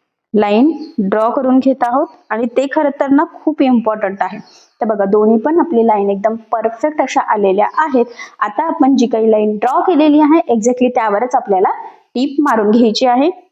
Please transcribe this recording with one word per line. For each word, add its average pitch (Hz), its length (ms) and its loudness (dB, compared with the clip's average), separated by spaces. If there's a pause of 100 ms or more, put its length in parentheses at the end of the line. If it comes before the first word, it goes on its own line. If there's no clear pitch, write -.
(340)
लाईन 214 500 2 (140)
ड्रॉ 214 320 0
करून 262 280 0
घेत 262 240 0
आहोत 254 240 0 (240)
आणि 226 160 -4
ते 262 260 -2
खरं 294 180 0 (100)
तर 285 80 -2
ना, 285 160 2 (200)
खूप 302 180 -2
इम्पॉर्टंट 214 580 0
आहे. 190 180 -6 (420)
तर 240 60 -2
बघा, 202 180 0
दोन्ही 214 340 2
पण 311 220 0
आपली 233 260 0
लाईन 202 240 0
एकदम 208 240 -2
परफेक्ट 226 640 -4
अशा 269 200 -2
आलेल्या 202 460 0 (120)
आहेत. 269 260 0 (360)
आता 214 260 -4
आपण 294 300 2
जी 233 100 2
काही 220 240 0
लाईन 214 260 2
ड्रॉ 254 240 0
केलेली 311 400 2
आहे, 302 340 2
exactly 247 400 0
त्यावरच 220 400 -2
आपल्याला 208 360 0 (440)
टीप 269 260 -4
मारून 226 300 2
घ्यायची 233 360 2
आहे. 262 460 -2